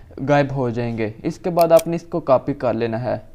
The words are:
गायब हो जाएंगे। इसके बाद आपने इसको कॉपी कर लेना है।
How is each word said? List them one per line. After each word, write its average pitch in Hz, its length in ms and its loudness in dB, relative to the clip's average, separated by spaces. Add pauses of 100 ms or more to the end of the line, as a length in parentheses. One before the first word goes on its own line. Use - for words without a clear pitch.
(200)
गायब 139 320 2
हो 131 180 -2
जाएंगे। 113 440 -4 (100)
इसके - 260 -6
बाद 170 220 4
आपने 165 240 4
इसको 170 240 -6
कॉपी 135 340 2
कर 127 200 -2
लेना 113 240 -2
है। 110 220 -4 (140)